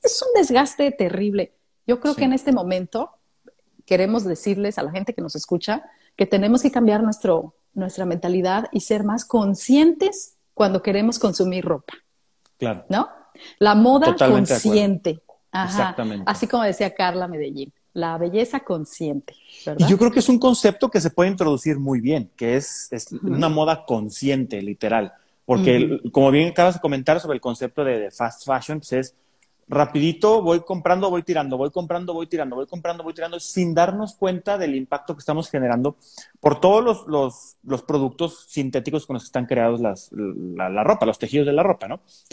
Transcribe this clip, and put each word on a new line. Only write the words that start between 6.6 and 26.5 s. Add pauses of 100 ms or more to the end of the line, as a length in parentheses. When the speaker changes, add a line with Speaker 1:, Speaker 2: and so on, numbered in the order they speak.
Speaker 1:
que
cambiar
nuestro, (180)
nuestra
mentalidad
y
ser
más
conscientes (180)
cuando
queremos
consumir
ropa. (640)
Speaker 2:
Claro.
Speaker 1:
¿No? (520)
La
moda
Speaker 2:
Totalmente
de
acuerdo.
Speaker 1:
consciente. (280)
Ajá.
Speaker 2:
Exactamente.
Speaker 1:
Así
como
decía
Carla
Medellín, (200)
la
belleza
consciente, (320)
¿verdad?
Speaker 2:
Y
yo
creo
que
es
un
concepto
que
se
puede
introducir
muy
bien,
que
es,
es
Speaker 1:
Ujú.
Speaker 2:
una
moda
consciente,
literal. (320)
Porque,
Speaker 1:
Ujú.
Speaker 2:
como
bien
acabas